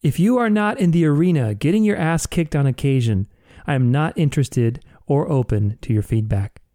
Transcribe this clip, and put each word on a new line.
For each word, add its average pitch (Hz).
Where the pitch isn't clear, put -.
If 143
you 226
are 233
not 208
in 175
the 165
arena 147
getting 180
your 208
ass 165
kicked 165
on 143
occasion, 123
I 147
am 127
not 147
interested 127
or 143
open 110
to -
your 107
feedback. 110